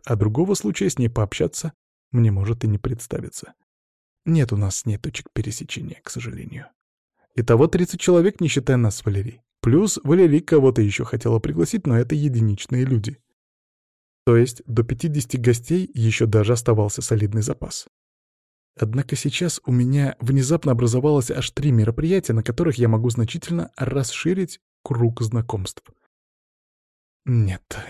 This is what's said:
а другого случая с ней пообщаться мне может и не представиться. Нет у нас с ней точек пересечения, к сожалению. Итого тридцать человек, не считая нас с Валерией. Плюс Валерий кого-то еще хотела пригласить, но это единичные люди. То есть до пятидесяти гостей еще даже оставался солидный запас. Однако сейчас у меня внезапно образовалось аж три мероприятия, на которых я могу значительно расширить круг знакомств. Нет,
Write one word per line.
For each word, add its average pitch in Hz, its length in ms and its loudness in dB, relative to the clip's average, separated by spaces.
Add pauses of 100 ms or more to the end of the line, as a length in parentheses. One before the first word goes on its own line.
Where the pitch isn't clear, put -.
а 120 100 -2
другого 110 380 0
случая 196 380 -2
с - 80 -6
ней 120 100 2
пообщаться - 640 -4 (380)
мне 117 200 4
может 101 340 -2
и 110 40 0
не 104 80 0
представиться. - 800 -8 (720)
Нет 156 260 2
у 104 60 0
нас 98 180 0
с - 80 -8
ней 104 140 -2
точек - 340 -10
пересечения, - 720 -10
к - 60 -16
сожалению. - 560 -12 (680)
Итого 120 320 4
тридцать 175 340 0
человек, 180 420 4
не 160 60 2
считая 131 280 0
нас 113 200 2
с - 100 -8
Валерией. 98 340 -4 (220)
Плюс 165 420 4
Валерий 160 360 4
кого-то 131 420 4
еще 104 220 -2
хотела 113 340 -2
пригласить, 160 480 -2
но 120 100 2
это 120 180 0
единичные 127 720 0
люди. 113 320 -2 (1120)
То 117 100 6
есть 120 300 2
до 117 160 0
пятидесяти 143 560 -4
гостей 123 560 0
еще 113 320 0
даже 107 260 4
оставался 107 480 0
солидный 104 420 0
запас. - 440 -8 (920)
Однако 123 380 -2
сейчас - 480 -4
у 131 80 -2
меня 131 480 2
внезапно 135 520 2
образовалось 127 580 2
аж - 220 -6
три 139 200 0
мероприятия, 120 640 2
на 110 80 0
которых 131 340 -2
я 117 120 2
могу 113 200 2
значительно 151 680 -4
расширить 151 840 -4 (220)
круг 117 400 0
знакомств. 110 600 -4 (1400)
Нет, 104 540 -2 (120)